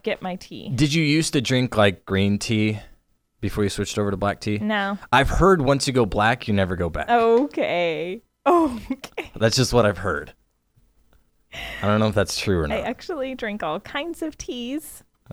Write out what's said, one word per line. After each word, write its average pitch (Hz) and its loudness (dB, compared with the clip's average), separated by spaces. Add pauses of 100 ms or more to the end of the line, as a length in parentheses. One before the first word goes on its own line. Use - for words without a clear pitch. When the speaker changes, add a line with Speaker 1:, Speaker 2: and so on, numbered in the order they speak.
Speaker 1:
get - -4
my 180 -6
tea. 143 -16
Speaker 2:
Did 135 2
you 165 2
used 156 2
to 147 2
drink, 127 0
like, 101 4
green 101 0
tea 107 0 (600)
before 104 -2
you 98 0
switched - -4
over 104 0
to 98 -2
black 101 -2
tea? 107 -4
Speaker 1:
No. 202 -4 (140)
Speaker 2:
I've 131 4
heard 175 6
once 139 2
you 139 -2
go 120 4
black, 107 2
you 107 2
never 95 2
go 87 -2
back. 78 -4
Speaker 1:
Okay. 226 0
<laughs> - -20 (160)
Okay. 277 0
Speaker 2:
That's 110 2
just 127 2
what 120 6
I've 98 0
heard. 78 -4 (1500)
I - -6
don't 104 2
know 110 4
if 101 -2
that's 98 0
true 92 2
or 78 0
Speaker 1:
I - -4
Speaker 2:
not. 214 -2
Speaker 1:
actually 262 -6
drink 214 -8
all 160 -4
kinds 320 -8
of 311 -8
teas. 254 -10 (300)